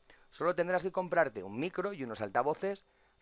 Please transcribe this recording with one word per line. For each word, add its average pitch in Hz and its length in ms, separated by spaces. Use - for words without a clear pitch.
solo 165 240
tendrás 175 260
que 185 80
comprarte 135 540
un 104 160
micro 185 320
y 147 100
unos 113 200
altavoces 139 600